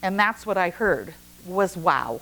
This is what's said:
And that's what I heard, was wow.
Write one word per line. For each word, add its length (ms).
And 180
that's 280
what 100
I 140
heard, 440
was 320
wow. 460